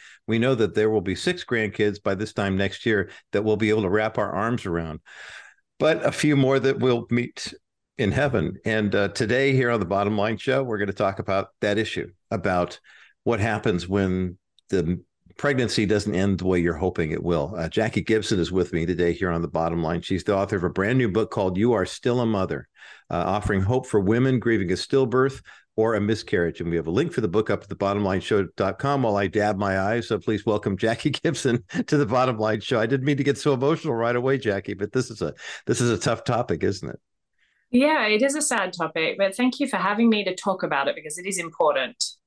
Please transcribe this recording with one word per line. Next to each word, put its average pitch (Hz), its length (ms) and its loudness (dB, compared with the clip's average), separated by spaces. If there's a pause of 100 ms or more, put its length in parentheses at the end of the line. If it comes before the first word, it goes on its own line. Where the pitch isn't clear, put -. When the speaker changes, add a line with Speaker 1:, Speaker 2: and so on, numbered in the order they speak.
(280)
Speaker 1:
We 113 100 0
know 123 160 2
that 107 220 0
there 110 160 4
will 107 100 2
be 92 140 -2
six 175 280 -2
grandkids 104 600 -2
by 98 100 0
this 101 180 -6
time 98 240 0
next 98 300 -2
year 104 240 2 (220)
that 104 120 2
we'll 107 140 2
be 107 140 2
able 110 100 2
to 95 80 0
wrap 107 300 0
our 104 120 0
arms 110 360 -2
around. 80 320 -4 (800)
But 160 260 2
a 143 60 2
few 147 240 2
more 135 240 4
that 135 200 0
we'll 120 300 2
meet - 460 -4 (420)
in 104 140 2
heaven. 113 540 0
And, 107 280 0
uh, 104 140 4
today 123 460 2
here 127 180 2
on 117 80 2
the 95 80 -2
Bottom 101 280 0
Line 104 220 0
Show, 135 240 0
we're 120 160 -4
gonna 98 160 -2
talk 98 240 0
about 98 300 -2 (140)
that 104 180 2
issue, - 320 -4 (180)
about 90 500 0 (440)
what 113 160 2
happens 104 480 0
when 92 500 0 (320)
the 87 340 0 (340)
pregnancy 127 480 0
doesn't 101 300 0
end 95 240 2
the 92 80 -2
way 92 100 4
you're 85 200 2
hoping 87 340 -2
it 80 100 -4
will. 82 360 -2
Uh, 82 100 -4
Jackie 107 340 -2
Gibson 107 380 0
is 85 140 -2
with 90 180 0
me 82 140 -2
today 85 260 0
here 90 180 -2
on 85 120 0
the 82 80 -4
Bottom 82 340 -2
Line. 80 160 -2
She's 87 240 -4
the 104 100 0
author 98 220 0
of 87 80 -2
a 90 60 0
brand 101 280 0
new 120 120 2
book 98 200 0
called 92 280 -2
You 117 160 2
Are 95 120 0
Still 123 360 -2
a 120 40 0
Mother, 95 440 -2 (400)
uh, 85 60 -4
offering 98 440 0
hope 123 260 0
for - 140 2
women 117 400 2
grieving 104 320 0
a 92 40 0
stillbirth 131 680 0 (340)
or 110 200 2
a 104 40 2
miscarriage. 98 600 0
And 85 80 -4
we 85 80 0
have 78 100 -2
a 80 40 -2
link 135 200 0
for - 80 -6
the 110 80 0
book 104 220 0
up 101 140 -2
at - 40 -20
the 98 80 -10
bottom 101 260 0
line 95 200 0
show 101 220 0 (120)
dot 95 240 -2
com 139 240 0
while 104 140 2
I 101 100 2
dab 104 300 0
my 98 200 2
eyes. 107 300 0
So 107 120 0
please 107 260 -2
welcome 104 320 0
Jackie 117 320 0
<laughs> - 140 -6
Gibson 131 420 -2 (200)
to 147 120 0
the 143 80 2
Bottom 123 320 2
Line 110 240 0
Show. 120 180 0
I 110 60 2
didn't 131 200 0
mean 143 120 0
to 139 80 0
get 143 120 2
so 143 160 2
emotional 143 400 0
right 117 220 0
away, 131 220 0
Jackie, 104 360 -2
but 101 200 -6
this 127 180 0
is 107 100 -8
a, 78 120 -4 (320)
this 120 160 0
is 120 100 2
a 107 60 2
tough 117 260 -2
topic, 113 400 -2
isn't 95 240 -2
it? - 120 -12 (720)
Speaker 2:
Yeah, 262 360 2
it 214 140 2
is 277 140 2
a 302 60 -2
sad 208 300 -2
topic, 160 460 -4
but 190 180 0
thank 254 240 0
you 285 80 0
for - 80 -4
having 208 340 2
me 208 140 2
to 185 100 -2
talk 190 300 -4
about 147 240 0
it - 80 -2
because 156 220 -12
it 180 80 -10
is 190 140 -6
important. 147 600 0 (260)